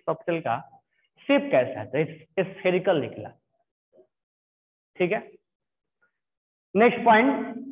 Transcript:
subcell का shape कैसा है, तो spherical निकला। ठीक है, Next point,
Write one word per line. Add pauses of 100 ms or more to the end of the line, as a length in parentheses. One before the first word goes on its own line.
subcell
का (720)
shape
कैसा
है,
तो
spherical
निकला। (1700)
ठीक
है, (1600)
Next
point, (420)